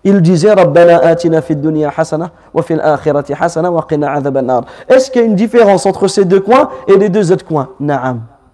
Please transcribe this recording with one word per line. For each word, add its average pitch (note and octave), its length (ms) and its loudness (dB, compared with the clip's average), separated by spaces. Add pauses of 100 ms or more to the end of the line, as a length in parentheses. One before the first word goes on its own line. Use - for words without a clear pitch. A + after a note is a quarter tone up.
il G3 200 2
disait, F3+ 320 2
رَبَّنَا E3+ 580 4
آتِنَا E3 300 0
فِي D#3+ 100 -8
الدُّنْيَا D3+ 380 -4
حَسَنَةً D#3+ 400 -6 (240)
وَفِي E3 200 -4
الْآخِرَةِ C#3+ 600 -2
حَسَنَةً E3+ 340 -4
وَقِنَا D#3 400 -4
عَذَابَ C#3 300 -4
النَّارِ ? B2+ 260 -2 (240)
Est-ce C4 220 2
qu'il B3 100 0
y A#3 40 2
a - 20 0
une A3 80 0
différence G3+ 500 2
entre F#3+ 240 0
ces G3 160 0
deux F#3+ 160 2
coins A#3 300 2 (180)
et G3 80 6
les G3+ 140 2
deux F3+ 200 0
autres F#3 140 0
coins ? C#3+ 240 -4 (100)
Naam. C3 440 -4 (320)